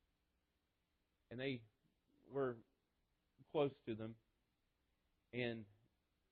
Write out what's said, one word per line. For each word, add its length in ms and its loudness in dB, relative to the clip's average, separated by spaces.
And 100 -8
they 220 -2
were 220 4
close 200 4
to 60 2
them. 220 -6
And 320 0